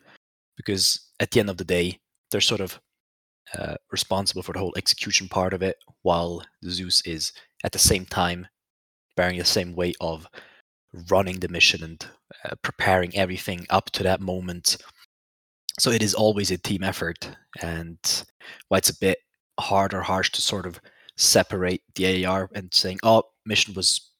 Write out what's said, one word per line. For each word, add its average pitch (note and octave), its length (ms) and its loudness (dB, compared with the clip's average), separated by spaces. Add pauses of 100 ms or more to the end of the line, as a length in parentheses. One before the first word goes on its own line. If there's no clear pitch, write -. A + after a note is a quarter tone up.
(560)
Because - 640 0
at G#2+ 100 2
the - 80 4
end G#2 120 4
of F#2 80 -8
the F#2 60 -6
day, F2 360 0 (300)
they're G2+ 100 -2
sort G2+ 200 2
of, F#2 200 -8 (760)
uh, - 200 -6 (160)
responsible F#2+ 500 -2
for F#2 100 -8
the F2 60 -6
whole F#2+ 180 -4
execution - 520 0
part F#2 240 2
of F#2 100 -2
it, F#2+ 140 0 (260)
while F2 420 0 (200)
Zeus F2+ 420 0
is E2 260 -6 (300)
at - 80 -4
the - 80 -4
same F#2 280 6
time F2 420 -2 (680)
bearing F2+ 220 0
the F2 60 -4
same F2+ 300 0
weight F2 260 0
of D#2+ 260 -6 (840)
running F#2 300 2
the F2+ 100 -6
mission E2 360 2
and, E2 220 -14 (380)
uh, - 180 -8
preparing F#2 540 0
everything F#2 540 -4
up F#2+ 200 2
to - 120 -4
that F#2 180 0
moment. F2+ 560 -2 (1000)
So - 120 2
it A2+ 120 2
is G#2+ 120 2
always G#2 360 2
a F2+ 80 0
team F#2 240 -2
effort, F#2 480 -4 (300)
and E2+ 640 -4 (440)
why F#2+ 100 4
it's - 120 4
a - 80 -4
bit F#2+ 200 2 (420)
hard G2 340 2
or F#2 80 -4
harsh F#2 300 0
to - 80 -4
sort F#2 260 -2
of F2 140 -12 (360)
separate F#2 640 2 (120)
the F#2 120 0
A F#2 160 2
A F#2 60 0
R F#2+ 260 -2
and F#2 200 -8
saying, F#2+ 300 0
"Oh, A2+ 180 8 (220)
mission G#2 300 0
was - 460 -2